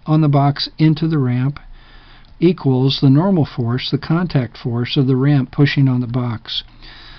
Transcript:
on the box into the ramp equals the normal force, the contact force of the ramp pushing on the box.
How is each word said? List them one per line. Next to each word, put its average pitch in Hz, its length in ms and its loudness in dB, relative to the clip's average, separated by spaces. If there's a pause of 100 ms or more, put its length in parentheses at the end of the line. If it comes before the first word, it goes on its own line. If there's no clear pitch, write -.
on 156 160 2
the 151 80 2
box 143 480 0
into 156 300 2
the 160 120 -2
ramp 127 400 -2 (800)
equals 135 600 0
the 143 100 4
normal 160 360 2
force, 120 460 -6
the 147 60 0
contact 160 600 -4
force 120 400 -6
of 135 100 2
the 135 80 2
ramp 135 360 0
pushing 143 360 2
on 127 140 0
the 123 60 -6
box. 120 560 -8 (560)